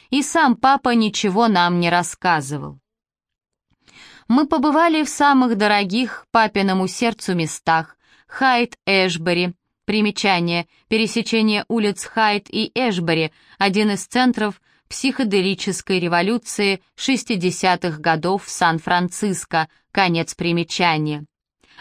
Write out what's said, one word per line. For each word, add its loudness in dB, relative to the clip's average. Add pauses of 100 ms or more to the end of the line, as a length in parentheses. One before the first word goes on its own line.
(100)
и 2
сам 2
папа 2
ничего 2
нам 2
не 2
рассказывал. -2 (1500)
Мы 2
побывали 2
в -4
самых 2
дорогих 0
папиному 2
сердцу -4
местах. -2 (320)
Хайт-Эшбери. 0 (320)
Примечание. 0 (220)
Пересечение 0
улиц -2
Хайт -2
и -4
Эшбери, -2 (280)
один 0
из -6
центров — 0 (260)
психоделической -2
революции -2 (120)
шестидесятых -2
годов -2
в -14
Сан-Франциско. -2 (220)
Конец 0
примечания. -2 (540)